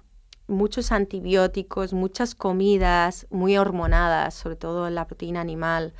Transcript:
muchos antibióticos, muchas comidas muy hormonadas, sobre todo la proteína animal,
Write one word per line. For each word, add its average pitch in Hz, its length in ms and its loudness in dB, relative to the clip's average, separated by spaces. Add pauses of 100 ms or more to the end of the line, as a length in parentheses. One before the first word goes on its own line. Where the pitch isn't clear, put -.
(480)
muchos 208 420 -2
antibióticos, 190 1000 0
muchas 190 420 -2
comidas 185 960 2
muy 190 260 2
hormonadas, 170 760 2
sobre 165 220 -10
todo 170 340 -6
la 170 160 -4
proteína 170 340 -8
animal, 165 600 -4